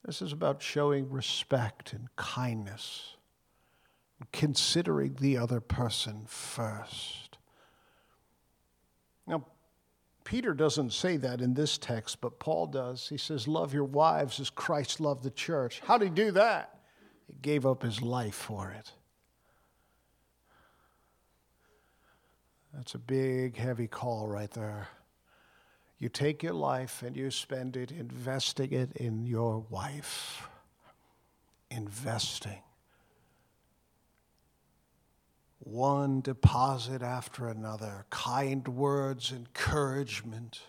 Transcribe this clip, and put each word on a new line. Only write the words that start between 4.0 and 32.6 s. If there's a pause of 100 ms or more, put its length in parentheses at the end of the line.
and
considering
the
other
person
first. (1900)
Now, (760)
Peter
doesn't
say
that
in
this
text,
but
Paul
does.
He
says,
"Love
your
wives
as
Christ
loved
the
church."
How
did
he
do
that? (460)
He
gave
up
his
life
for
it. (3750)
That's
a
big,
heavy
call
right
there. (1080)
You
take
your
life
and
you
spend
it
investing
it
in
your
wife. (1200)
Investing. (3000)